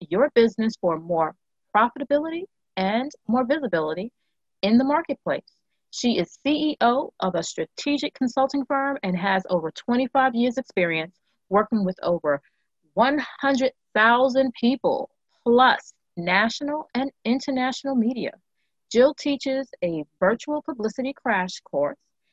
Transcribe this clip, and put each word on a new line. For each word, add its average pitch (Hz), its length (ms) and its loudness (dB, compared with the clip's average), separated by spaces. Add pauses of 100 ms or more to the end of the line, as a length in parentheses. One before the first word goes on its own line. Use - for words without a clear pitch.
your 196 340 0
business 226 460 2
for 165 180 0
more 165 380 -2 (360)
profitability 294 720 0 (300)
and 220 360 -2 (160)
more 247 160 2
visibility 185 680 -2 (520)
in 220 160 4
the 262 60 2
marketplace. 277 600 -2 (460)
She 240 260 0
is - 240 -4
C 302 280 0
E - 100 -4
O 240 400 0
of 185 160 -2
a 175 80 -2
strategic - 680 -4
consulting 269 500 -2
firm 277 400 -2
and 185 120 -2
has 190 320 0
over 160 220 -2
twenty-five 254 640 0
years 240 240 0
experience 170 600 -2 (300)
working 208 340 2
with 185 180 -4
over 156 400 -2 (520)
one 262 300 2 (160)
hundred 269 300 0 (240)
thousand 247 640 4
people, 240 480 0 (360)
plus 247 480 4 (260)
national 233 760 -2
and 262 160 -2 (160)
international 262 680 -2
media. 233 360 -2 (600)
Jill 254 220 6
teaches 269 560 -4 (160)
a 165 180 -2 (160)
virtual 220 440 0
publicity 247 500 -6
crash 185 480 -4
course - 380 -4 (340)